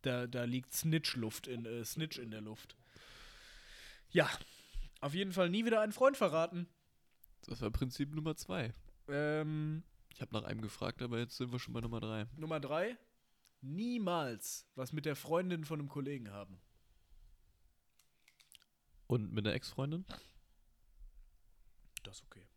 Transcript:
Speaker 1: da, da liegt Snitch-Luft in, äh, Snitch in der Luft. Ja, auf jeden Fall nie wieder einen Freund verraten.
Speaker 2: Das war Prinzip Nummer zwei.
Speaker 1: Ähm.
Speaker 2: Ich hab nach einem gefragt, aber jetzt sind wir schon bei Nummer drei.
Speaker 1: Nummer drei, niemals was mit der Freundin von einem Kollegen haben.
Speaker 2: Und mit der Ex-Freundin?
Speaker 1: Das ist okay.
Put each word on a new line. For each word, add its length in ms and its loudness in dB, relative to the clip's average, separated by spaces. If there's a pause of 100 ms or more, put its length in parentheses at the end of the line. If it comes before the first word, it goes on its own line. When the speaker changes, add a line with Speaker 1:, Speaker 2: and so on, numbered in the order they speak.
Speaker 1:
da, 240 2
da 200 -2
liegt 280 0
Snitch-Luft 720 2
in, 220 -4
äh, 180 -2
Snitch 320 -2
in 140 -8
der 100 -6
Luft. 340 -10 (1300)
Ja, 180 8 (720)
auf 140 -2
jeden 180 0
Fall 200 6
nie 140 4
wieder 160 6
einen 100 2
Freund 260 8
verraten. 480 4 (800)
Speaker 2:
Das 160 -6
war 80 2
Prinzip 460 -2
Nummer 200 0
zwei. 380 -2 (340)
Speaker 1:
Ähm. 760 0 (320)
Speaker 2:
Ich 40 -20
hab 120 -6
nach 120 0
einem 180 -2
gefragt, 420 -4
aber 160 0
jetzt 180 -4
sind 140 -2
wir 80 -2
schon 160 -6
bei 60 -2
Nummer 180 -2
drei. 260 -2 (100)
Speaker 1:
Nummer 240 -2
drei, 380 0 (640)
niemals 1120 0
was 200 -4
mit 120 -2
der 100 2
Freundin 500 2
von 140 -2
einem 100 -4
Kollegen 420 -4
haben. 280 -10 (2500)
Speaker 2:
Und 260 2
mit 140 0
der 80 4
Ex-Freundin? 520 -2 (2000)
Speaker 1:
Das 140 -14
ist 60 -16
okay. 340 -20